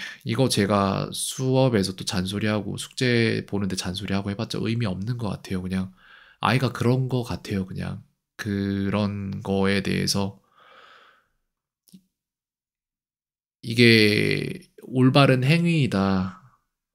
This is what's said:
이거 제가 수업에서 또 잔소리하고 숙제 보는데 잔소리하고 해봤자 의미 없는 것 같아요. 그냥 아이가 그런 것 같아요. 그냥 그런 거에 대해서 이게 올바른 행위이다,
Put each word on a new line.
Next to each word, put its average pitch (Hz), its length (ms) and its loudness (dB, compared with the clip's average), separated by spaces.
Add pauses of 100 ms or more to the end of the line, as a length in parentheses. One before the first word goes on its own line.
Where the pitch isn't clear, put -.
(260)
이거 120 240 0
제가 101 640 2
수업에서 127 840 0
또 - 100 -10
잔소리하고 98 720 -2
숙제 113 720 0
보는데 98 260 -4
잔소리하고 98 560 -4
해봤자 110 300 -8
의미 117 240 -2
없는 98 320 -6
것 113 120 -6
같아요. 92 320 -6
그냥 92 320 -4 (480)
아이가 123 320 0
그런 127 360 0
것 123 140 -2
같아요. 95 420 -6
그냥 92 380 -10 (340)
그런 98 1040 -2
거에 98 420 0
대해서 92 560 -2 (3250)
이게 107 1000 4 (220)
올바른 131 600 4
행위이다, 104 960 2 (540)